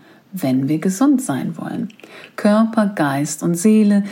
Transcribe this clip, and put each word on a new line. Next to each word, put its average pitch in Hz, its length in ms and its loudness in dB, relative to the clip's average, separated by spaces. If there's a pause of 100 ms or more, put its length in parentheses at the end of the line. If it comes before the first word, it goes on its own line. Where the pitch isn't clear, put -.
(320)
wenn 135 360 -2
wir 156 100 0
gesund 247 440 0
sein 151 340 -6
wollen. - 320 -8 (460)
Körper, 220 520 2
Geist 151 580 -4
und 170 100 0
Seele, 208 580 4